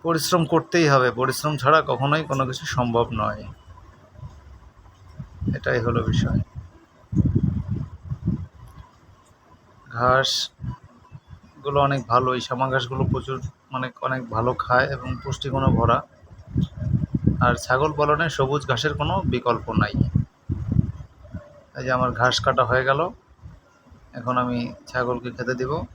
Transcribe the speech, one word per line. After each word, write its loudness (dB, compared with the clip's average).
পরিশ্রম 2
করতেই 2
হবে, 6
পরিশ্রম -2
ছাড়া 6
কখনোই 0
কোনো -2
কিছু -8
সম্ভব 2
নয়, -4
এটাই 0
হলো 0
বিষয়। 2
ঘাসগুলো -2
অনেক 2
ভালো, 4
এই -2
শ্যামা -2
ঘাসগুলো -2
প্রচুর, -2
মানে -6
অনেক -2
ভালো 0
খায় 2
এবং -8
পুষ্টিগুণে -2
ভরা। 4
আর 2
ছাগল 0
পালনে 2
সবুজ 0
ঘাসের 0
কোনো -2
বিকল্প -2
নাই। 0
এই -10
যে 0
আমার 2
ঘাস 2
কাটা 4
হয়ে 2
গেল, 2
এখন -4
আমি 0
ছাগলকে -4
খেতে -4
দিব। -4